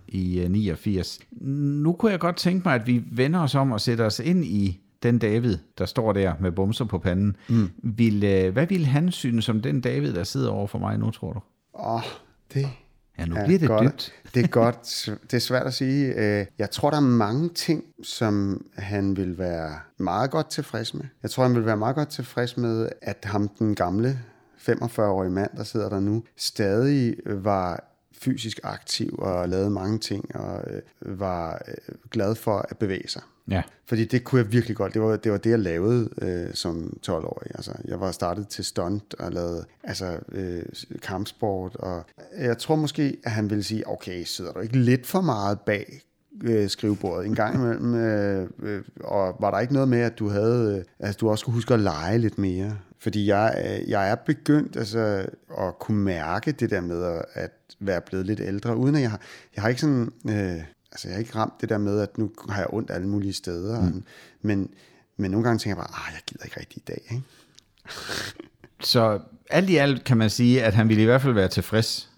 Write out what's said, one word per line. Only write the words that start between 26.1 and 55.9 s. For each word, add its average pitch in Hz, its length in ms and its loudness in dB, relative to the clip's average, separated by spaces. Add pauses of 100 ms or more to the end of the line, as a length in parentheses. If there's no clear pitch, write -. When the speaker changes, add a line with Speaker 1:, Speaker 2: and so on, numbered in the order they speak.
Speaker 2:
stadig 120 800 2 (100)
var 95 580 -2 (380)
fysisk 113 400 -4
aktiv - 560 -6
og 90 300 -2
lavede 95 220 0
mange 101 280 0
ting - 380 -6
og, 92 240 -8 (100)
øh, 50 100 -8 (400)
var, 87 480 -4
øh, - 260 -14 (160)
glad 107 240 0
for 107 360 -2
at - 80 -14
bevæge 95 300 -2
sig. - 140 -10 (260)
Speaker 1:
Ja. 92 140 2 (260)
Speaker 2:
Fordi 113 160 2
det - 200 0
kunne 131 160 2
jeg 104 120 0
virkelig 113 240 2
godt. 98 180 -2
Det 110 80 2
var, 110 140 4
det 104 160 2
var 101 60 2
det, 113 120 2
jeg 117 80 6
lavede, 101 500 2 (140)
øh, 90 320 -2
som 82 480 -6
tolv-årig. - 520 -6
Altså, - 180 -10 (120)
jeg 90 160 -6
var 92 120 -2
startet 92 360 -4
til - 160 -8
stunt 98 540 -4
og 87 140 -6
lavede, 85 320 -4 (200)
altså, 92 340 -6 (140)
øh, 90 300 -6 (400)
kampsport. 95 760 -6
Og 87 280 -8 (360)
jeg 117 180 0
tror 160 180 0
måske, 147 480 0
at 120 60 -4
han 107 200 0
ville 104 120 0
sige, 110 260 -4
"Okay, 90 360 -8
sidder 85 280 -8
du - 80 -8
ikke 117 180 0
lidt 123 280 4
for 185 140 0
meget 104 400 0
bag, - 400 -2 (440)
øh, 107 240 4
skrivebordet 95 580 -2
en 107 80 -2
gang 110 200 0
imellem?" 120 440 0
<laughs> 113 60 2
Øh, 101 440 0 (140)
øh, 101 200 -6 (220)
og 95 360 0
var 104 100 2
der 95 80 2
ikke 123 160 0
noget 135 140 4
med, 123 120 6
at 117 180 0
du 107 100 0
havde, 107 500 2
øh, - 300 -8
at 101 120 -6
du 110 100 4
også 110 120 0
skulle 117 120 -2
huske 120 200 2
at 113 60 6
lege 90 380 2
lidt 110 200 0
mere? 98 380 -2 (220)
Fordi 104 280 -2
jeg, 101 380 4 (180)
øh, - 80 -4
jeg 98 200 2
er 113 40 2
begyndt, - 640 0
altså, 107 500 0 (320)
at 92 200 -2
kunne 104 260 0